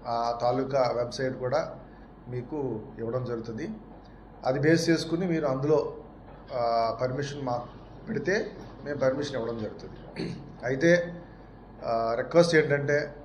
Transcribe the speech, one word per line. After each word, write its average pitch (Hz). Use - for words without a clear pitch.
ఆ 117
తాలూకా 127
వెబ్‌సైట్ 120
కూడా 127
మీకు 123
ఇవ్వడం 117
జరుగుతుంది. 117
అది 135
బేస్ 160
చేసుకుని 165
మీరు 160
అందులో, 139
ఆ, 117
పర్మిషన్ 139
మాకు 123
పెడితే 220
మేము 139
పర్మిషన్ 135
ఇవ్వడం 117
జరుగుతుంది. -
అయితే, 160
ఆ, 113
రిక్వెస్ట్ 165
ఏంటంటే 143